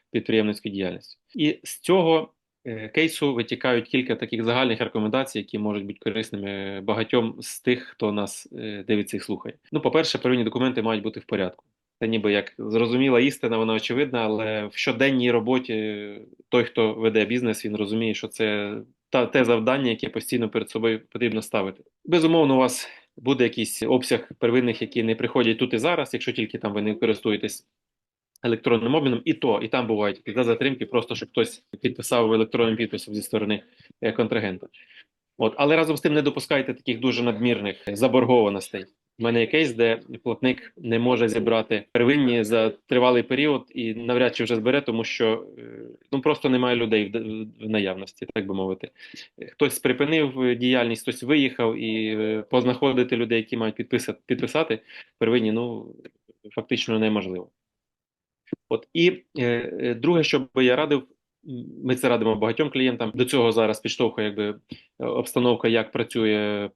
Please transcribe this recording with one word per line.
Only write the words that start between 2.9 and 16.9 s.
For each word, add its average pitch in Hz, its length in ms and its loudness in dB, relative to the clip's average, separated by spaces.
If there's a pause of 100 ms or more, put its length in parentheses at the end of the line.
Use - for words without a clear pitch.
витікають 120 540 0
кілька 127 280 0
таких 113 280 -6
загальних 120 360 2
рекомендацій, 113 580 -2
які 104 200 -8
можуть 104 280 -4
бути 104 140 -12
корисними 101 800 -6
багатьом 113 600 0
з - 200 -14
тих, 123 220 0
хто - 300 -4
нас, 104 400 -6
е, 107 360 -10
дивиться 104 280 -2
і 98 40 -6
слухає. - 340 -10 (180)
Ну, 151 80 -2
по-перше, 151 380 0
первинні 123 260 0
документи 127 380 -2
мають 110 200 -2
бути 107 180 -8
в - 40 -20
порядку. 95 400 -4 (360)
Це 117 80 -2
ніби 107 240 0
як 101 260 0
зрозуміла 117 640 2
істина, 123 380 0
вона 113 160 0
очевидна, 123 500 -2
але 107 420 -2
в 101 80 -14
щоденній 127 560 2
роботі 110 800 -2 (400)
той, 120 160 4
хто 113 300 0